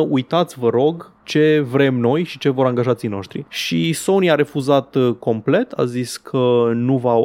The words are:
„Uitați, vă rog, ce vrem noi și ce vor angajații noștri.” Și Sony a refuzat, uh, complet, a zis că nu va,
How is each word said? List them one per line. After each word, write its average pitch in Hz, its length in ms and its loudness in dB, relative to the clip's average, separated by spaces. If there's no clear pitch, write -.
„Uitați, 147 500 -2
vă 120 100 0
rog, 147 440 0
ce 151 480 2
vrem 135 280 2
noi 127 240 0
și 156 140 -10
ce 143 120 -2
vor 131 160 2
angajații 123 440 -2
noștri.” 101 400 -8
Și 165 440 -2
Sony 190 380 0
a 151 40 4
refuzat, 143 600 0
uh, 123 240 2
complet, 139 520 -2
a - 140 -2
zis 123 320 -6
că 120 560 0
nu 123 240 0
va, 123 160 0